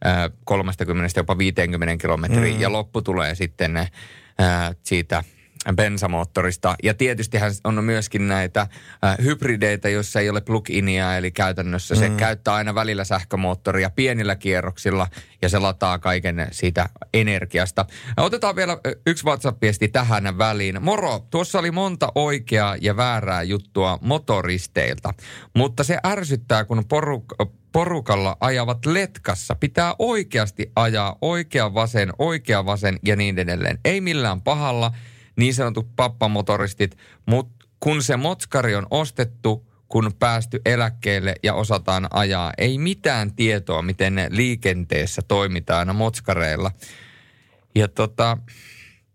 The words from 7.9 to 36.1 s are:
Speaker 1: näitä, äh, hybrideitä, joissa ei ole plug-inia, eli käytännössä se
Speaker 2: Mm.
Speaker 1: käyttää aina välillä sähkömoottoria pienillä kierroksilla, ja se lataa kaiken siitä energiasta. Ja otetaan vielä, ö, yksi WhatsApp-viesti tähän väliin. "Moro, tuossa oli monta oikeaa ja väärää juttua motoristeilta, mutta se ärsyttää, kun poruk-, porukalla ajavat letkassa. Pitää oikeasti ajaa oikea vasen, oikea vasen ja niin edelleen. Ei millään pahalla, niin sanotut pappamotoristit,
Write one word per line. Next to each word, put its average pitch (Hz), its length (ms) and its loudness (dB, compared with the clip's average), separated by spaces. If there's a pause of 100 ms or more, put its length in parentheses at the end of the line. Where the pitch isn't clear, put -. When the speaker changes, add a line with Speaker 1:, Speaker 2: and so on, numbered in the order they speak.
Speaker 1:
näitä, 95 340 0
äh, - 640 -2
hybrideitä, 107 640 2
joissa 104 300 0
ei 104 100 2
ole 104 120 0
plug-inia, 95 760 0
eli 90 140 -2
käytännössä 90 640 -2
se 104 140 4
Speaker 2:
Mm. 104 80 0
Speaker 1:
käyttää 110 360 0
aina 104 220 0
välillä 107 280 -2
sähkömoottoria 92 840 0
pienillä 113 460 0
kierroksilla, 92 720 -2 (340)
ja 90 80 2
se 98 100 4
lataa 92 400 0
kaiken 87 520 -2
siitä 87 380 -2 (240)
energiasta. 95 720 0 (320)
Ja 135 60 4
otetaan 202 320 0
vielä, 175 220 -2 (100)
ö, 131 80 -4 (120)
yksi 165 180 0
WhatsApp-viesti 117 640 0
tähän 104 500 0
väliin. 101 460 0
"Moro, 170 360 0 (100)
tuossa 175 300 -2
oli 170 120 -2
monta 180 440 -2
oikeaa 135 680 0
ja 101 160 0
väärää 104 460 0
juttua 95 580 -2
motoristeilta, 90 1120 -2 (420)
mutta 127 280 2
se 156 220 0
ärsyttää, 139 600 0
kun 113 180 0 (100)
poruk-, 147 580 -2 (200)
porukalla 120 680 0
ajavat 123 460 0
letkassa. 165 720 -2
Pitää 170 440 0
oikeasti 151 760 0
ajaa 110 460 2
oikea 147 520 0
vasen, 113 360 2 (100)
oikea 127 460 0
vasen 98 400 0
ja 104 100 4
niin 101 240 0
edelleen. 87 460 0
Ei 190 160 2
millään 127 400 0
pahalla, 127 500 0 (440)
niin 123 180 4
sanotut 120 420 -2
pappamotoristit, 104 1040 0 (280)